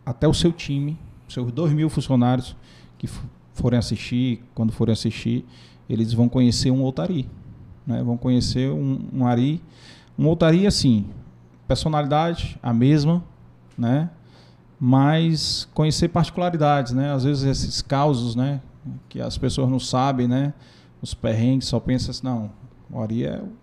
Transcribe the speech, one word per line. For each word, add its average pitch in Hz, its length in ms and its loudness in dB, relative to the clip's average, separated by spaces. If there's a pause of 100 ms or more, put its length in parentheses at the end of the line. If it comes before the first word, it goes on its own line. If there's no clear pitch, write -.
até 147 240 0
o 156 40 4
seu 170 200 2
time, 143 440 -4 (320)
seus 123 220 -6
dois 147 220 0
mil 151 180 2
funcionários 127 640 2 (420)
que - 120 -10
f-, - 180 -14 (260)
forem 120 240 0
assistir, 123 680 -2 (100)
quando 113 180 0
forem 113 200 2
assistir, 117 520 -2 (460)
eles 113 220 0
vão 117 160 4
conhecer 123 420 2
um 131 100 2
outro 131 220 -2
Ari, 165 260 -4 (560)
né? 120 200 -4
Vão 120 120 -2
conhecer 123 540 0
um, 139 300 -2 (120)
um 127 140 0
Ari, 123 340 2 (560)
um 143 120 2
outro 170 180 4
Ari, 170 220 6
assim, 113 380 2 (600)
personalidade 151 960 0
a 123 100 -2
mesma, 147 520 4 (520)
né? 131 320 0 (720)
Mas 147 960 2
conhecer 156 360 0
particularidades, 151 800 0
né? 139 200 0
Às 131 120 -2
vezes 139 180 0
esses - 400 -2
causos, 135 540 0
né? 131 240 -2 (480)
Que 123 120 -12
as 117 160 -6
pessoas 131 320 0
não 127 120 0
sabem, 127 480 0
né? 139 260 0 (480)
Os - 120 -10
perrengues, 120 540 0
só - 100 0
pensam 127 320 -2
assim, 123 140 -10
"Não, 117 260 -4 (400)
o 123 100 -8
Ari 113 240 -4
é - 140 -6
o - 100 -12 (140)